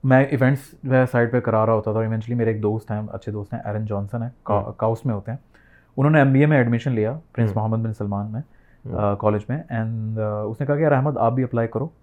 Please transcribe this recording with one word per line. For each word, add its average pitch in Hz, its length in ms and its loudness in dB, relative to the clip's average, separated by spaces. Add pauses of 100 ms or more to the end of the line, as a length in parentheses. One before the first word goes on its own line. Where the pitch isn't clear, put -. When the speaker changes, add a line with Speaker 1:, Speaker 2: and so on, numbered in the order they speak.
Speaker 1:
میں 131 200 6
ایونٹس 135 600 0
جو 131 120 0
ہے 131 160 6
سائٹ 120 200 2
پہ 123 80 2
کرا 110 260 2
رہا 113 80 4
ہوتا 110 180 0
تھا 107 80 0
اور 110 80 0
ایونچولی 110 300 -4
میرے 113 140 2
ایک 107 120 -2
دوست 107 280 -2
ہیں، 107 180 -4
اچھے - 220 -10
دوست 104 220 -8
ہیں، 117 120 -8
ایرن 107 200 -4
جانسن 104 360 -4
ہیں، 117 80 -6 (140)
کا-، 101 220 -2
Speaker 2:
ہوں۔ 110 120 -10
Speaker 1:
کاؤس 113 280 -2
میں 120 100 -2
ہوتے 101 160 -8
ہیں۔ 131 60 -8 (600)
انہوں 139 140 4
نے 156 60 6
ایم 135 160 6
بی 135 60 6
اے 147 60 6
میں 151 120 4
ایڈمیشن 120 340 0
لیا 117 280 -2 (160)
پرنس 107 200 0
Speaker 2:
ہوں۔ 107 60 0
Speaker 1:
محمد 110 160 0
بن 113 160 -4
سلمان 101 380 -6
میں، 120 100 -8 (440)
Speaker 2:
ہوں۔ - 140 -6
Speaker 1:
آ، 104 140 2
کالج 104 360 0
میں، 135 80 -4
and، 113 600 -6
آ، 107 240 -4
اس 110 180 -6
نے 143 60 -2
کہا 147 100 0
کہ 147 60 0
یار 156 100 4
احمد 139 260 2
آپ 117 160 2
بھی 127 100 0
اپلائی 117 240 -2
کرو 113 180 -4 (180)